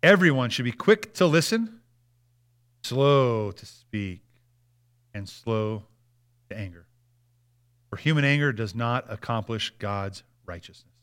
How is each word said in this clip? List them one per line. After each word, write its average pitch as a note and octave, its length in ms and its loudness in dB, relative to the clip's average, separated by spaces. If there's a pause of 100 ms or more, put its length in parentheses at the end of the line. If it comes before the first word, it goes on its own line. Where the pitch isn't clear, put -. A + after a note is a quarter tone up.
Everyone D#3+ 480 4
should B2 140 -4
be A#2+ 80 -2
quick - 420 2
to F#3 120 2
listen, E3+ 540 0 (1000)
slow B2 720 2
to - 140 -20
speak, G2 560 -10 (920)
and G2+ 140 -12
slow A2 560 -4 (640)
to G2+ 80 -14
anger. F2 300 -14 (1040)
For - 60 -10
human D3+ 280 2
anger C#3+ 280 2
does G#2+ 220 -6
not A#2 340 -2
accomplish A2 720 -6
God's G2 460 -8 (200)
righteousness. - 480 -18 (100)